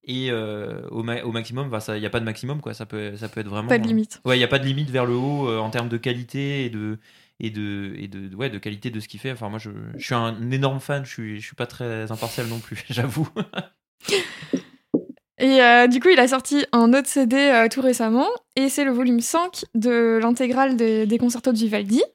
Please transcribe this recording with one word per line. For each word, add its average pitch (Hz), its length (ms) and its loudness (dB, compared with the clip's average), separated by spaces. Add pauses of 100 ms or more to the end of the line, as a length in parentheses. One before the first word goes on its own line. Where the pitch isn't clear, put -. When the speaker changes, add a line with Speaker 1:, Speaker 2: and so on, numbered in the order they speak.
Speaker 1:
Et, 131 220 -4
euh, 107 640 -6
au 113 100 -6
ma-, 117 220 -6
au 117 80 -4
maximum, 117 340 -6
enfin, 117 140 -6
ça, 107 180 -6
il - 20 -6
n'y 107 60 -6
a 101 60 -4
pas 120 80 -2
de 113 60 -4
maximum, 135 360 -6
quoi. 110 140 -10
Ça 110 100 -12
peut, 104 320 -10
ça 107 100 -10
peut - 120 -10
être 107 80 -8
vraiment, 104 200 -6
Speaker 2:
Pas 190 120 2
de 214 60 0
Speaker 1:
euh, - 20 -2
Speaker 2:
limite. 220 360 -2
Speaker 1:
ouais, 127 120 2
il - 20 2
n'y 123 60 4
a 117 40 2
pas 139 120 2
de 131 60 -2
limite 139 260 -2
vers 123 160 0
le 120 80 0
haut, 135 340 -2
euh, 110 80 0
en 110 140 -2
termes 120 180 -4
de 117 80 -4
qualité 135 680 -4
et 123 60 -4
de... 107 300 -6 (400)
Et 113 100 -6
de, 101 480 -8
et 101 100 -12
de, 98 280 -14
ouais, 123 160 -6
de 101 80 -10
qualité 104 320 -8
de 110 80 -8
ce 107 80 -12
qu'il 104 120 -18
fait. 131 120 -8
Enfin, 113 180 -10
moi, 104 80 -8
je, 107 140 -12 (260)
je - 80 -14
suis - 80 -4
un 117 380 -2
énorme 135 280 0
fan, 139 260 -6
je 120 60 -18
suis, 107 300 -10
je 104 60 -14
suis - 80 -20
pas 123 100 -4
très 110 460 -8
impartial 117 340 -6
non 113 140 -6
plus, - 260 -14
<laughs> - 60 -20
j'avoue. 123 360 -2 (2000)
Speaker 2:
Et, 269 240 6
euh, 240 240 10
du 247 120 4
coup, 339 100 4
il 359 100 8
a 247 80 6
sorti 269 440 0
un 233 220 6
autre 269 140 4
C 269 180 2
D, 233 100 2
euh, 269 320 6
tout 247 140 -2
récemment, 247 480 2 (260)
et 269 140 4
c'est 285 160 0
le 269 60 2
volume 247 300 2
cinq 339 520 -2
de 233 480 2
l'intégrale 254 560 2
des, 220 300 2
des 226 100 2
concertos 240 340 0
de 226 60 2
Vivaldi 214 460 2 (120)